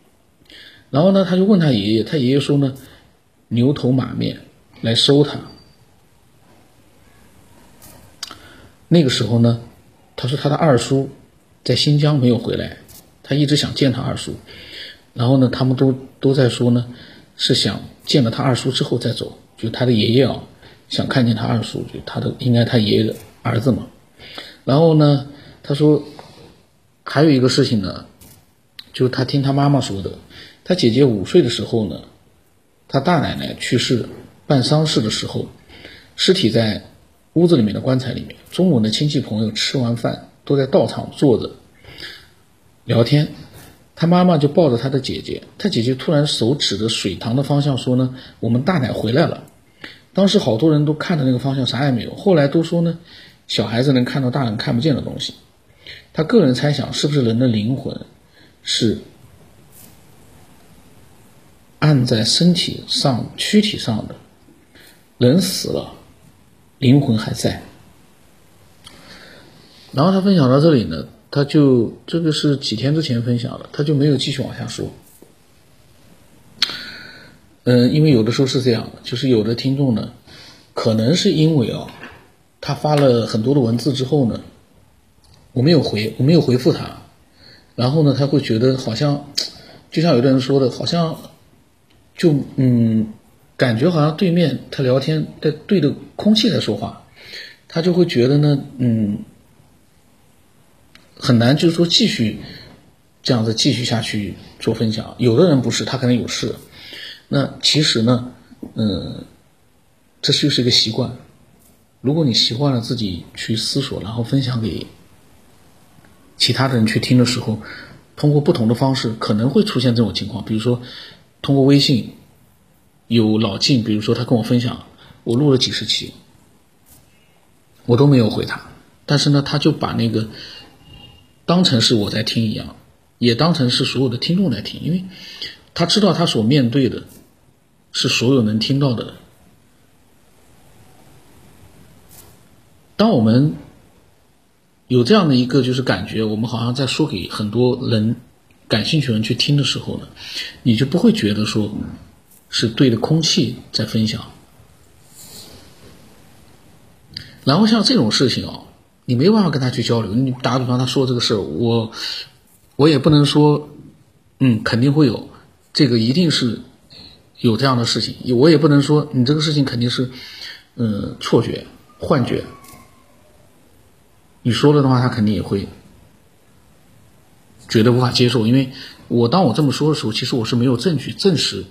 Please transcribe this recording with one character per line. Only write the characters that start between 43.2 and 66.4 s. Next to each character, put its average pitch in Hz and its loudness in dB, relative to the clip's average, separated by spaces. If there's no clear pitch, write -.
他 165 0
妈 175 6
妈 175 4
就 143 2
抱 151 4
着 117 0
他 131 -4
的 135 0
姐 98 -8
姐， - -10
他 208 -2
姐 117 0
姐 127 0
突 151 -4
然 147 2
手 123 0
指 101 -4
着 110 -2
水 95 -4
塘 113 -4
的 139 0
方 143 0
向 139 0
说 127 -2
呢 127 0
：“我 117 -4
们 123 2
大 180 0
奶 107 -2
回 107 -4
来 147 2
了。” - -8
当 196 2
时 190 2
好 117 0
多 160 2
人 147 2
都 151 0
看 156 -4
着 143 -2
那 131 2
个 123 0
方 135 -4
向， 131 -2
啥 127 -2
也 139 2
没 113 -2
有。 - -12
后 196 2
来 143 4
都 165 0
说 170 -2
呢， 165 -2
小 104 -4
孩 117 0
子 143 2
能 123 2
看 135 -4
到 123 -2
大 127 -2
人 107 -4
看 127 -4
不 117 0
见 151 2
的 - -4
东 - -10
西。 - -12
他 165 -2
个 202 4
人 127 4
猜 147 0
想， - -6
是 - -2
不 147 0
是 143 2
人 113 2
的 131 2
灵 110 0
魂 - -10
是 101 0
按 147 4
在 110 0
身 170 2
体 - -4
上、 - -2
躯 - 2
体 - -2
上 - -4
的， - -14
人 127 4
死 - -4
了， - -6